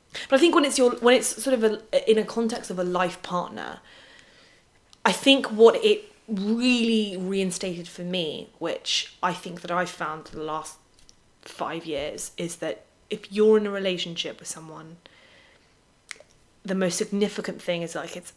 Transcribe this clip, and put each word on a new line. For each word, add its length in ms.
But 80
I 20
think 160
when 100
it's 120
your, 140
when 100
it's 280
sort 100
of 100
a, 480
in 60
a 80
context 460
of 80
a 60
life 360
partner, 580
I 60
think 400
what 320
it 220
really 880
reinstated 720
for 140
me, 460
which 540
I 100
think 280
that 100
I've 180
found 400
for 80
the 60
last 340
five 440
years, 520
is 200
that 280
if 220
you're 260
in 100
a 40
relationship 680
with 80
someone, 500
the 120
most 220
significant 640
thing 200
is, 140
like, 220
it's, 200